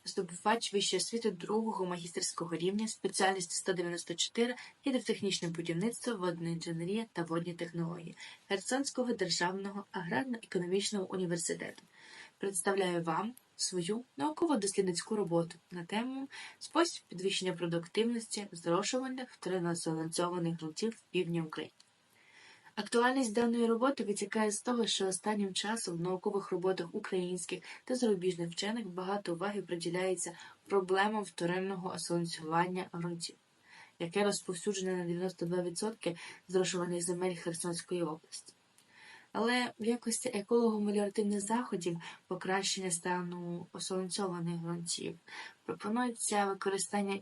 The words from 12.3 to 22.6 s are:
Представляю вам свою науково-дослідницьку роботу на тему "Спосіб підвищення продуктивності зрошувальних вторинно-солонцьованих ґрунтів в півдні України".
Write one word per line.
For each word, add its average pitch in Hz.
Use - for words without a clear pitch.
Представляю 190
вам 180
свою 190
науково-дослідницьку 220
роботу 170
на 175
тему 262
"Спосіб -
підвищення 185
продуктивності 202
зрошувальних 254
вторинно-солонцьованих 170
ґрунтів 160
в -
півдні 170
України". 156